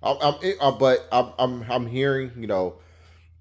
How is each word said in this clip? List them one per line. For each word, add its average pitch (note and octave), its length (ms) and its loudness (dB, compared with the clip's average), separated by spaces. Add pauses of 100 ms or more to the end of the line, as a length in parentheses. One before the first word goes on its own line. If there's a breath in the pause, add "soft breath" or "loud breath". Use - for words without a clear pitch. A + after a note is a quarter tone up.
I'm, C#3 200 0
I'm, D3 140 2 (260)
uh, C#3 100 4
but B2+ 400 2
I'm, B2 280 2
I'm, B2 300 -2
I'm B2 180 -2
hearing, C3 500 -2
you A2+ 100 -10
know, F#2 320 -2 (600 soft breath)